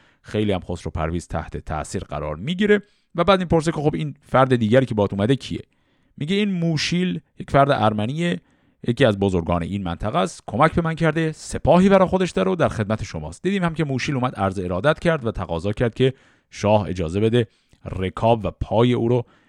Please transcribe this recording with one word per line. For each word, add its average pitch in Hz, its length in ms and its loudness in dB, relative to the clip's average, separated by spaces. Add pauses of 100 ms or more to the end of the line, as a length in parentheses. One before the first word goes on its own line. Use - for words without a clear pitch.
(220)
خیلی 104 300 -2
هم 90 80 -2
خسرو - 300 -10
پرویز 80 380 -4
تحت 80 280 -8
تأثیر 76 480 -8
قرار 76 320 -8
می‌گیره 190 460 0 (320)
و 170 100 0
بعد 190 140 4
این 180 100 -4
پرسه 160 240 2
که 160 80 -4
"خب، 151 140 2
این 151 260 -6
فرد 127 360 2
دیگری 120 300 4
که 120 80 -4
باهات 101 180 0
اومده 107 240 2
کیه؟" - 260 -8 (540)
میگه: 160 200 -4
"این 208 140 0
موشیل 175 680 -2 (180)
یک - 120 -16
فرد 139 200 6
ارمنیه، 131 680 0 (480)
یکی 120 160 2
از 104 140 4
بزرگان 87 440 0
این 95 200 -6
منطقه 98 360 -4
است، - 280 -4
کمک - 280 0
به 175 80 0
من 160 120 -2
کرده، 156 380 0
سپاهی 175 560 2
برا 190 180 6
خودش 185 240 0
داره 190 200 0
و 190 40 -2
در 147 140 2
خدمت 107 360 -4
شماست." 78 380 -12
دیدیم 190 220 -2
هم 160 100 -2
که 160 100 -2
موشیل 139 300 -4
اومد 123 200 -2
عرض 98 240 -2
ارادت 92 400 0
کرد 160 280 -2
و 110 40 -2
تقاضا 85 420 -4
کرد 117 220 -2
که 127 200 2 (360)
شاه 101 380 2
اجازه 90 320 -4
بده 113 260 2 (380)
رکاب 98 600 -2
و - 60 -4
پای 123 420 0
او 117 160 0
رو 120 160 0 (240)